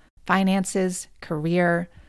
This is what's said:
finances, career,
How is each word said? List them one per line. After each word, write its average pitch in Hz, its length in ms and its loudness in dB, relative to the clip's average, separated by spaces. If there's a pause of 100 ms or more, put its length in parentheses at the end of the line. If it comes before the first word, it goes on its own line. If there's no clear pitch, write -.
(260)
finances, 190 840 0 (140)
career, 170 640 0 (220)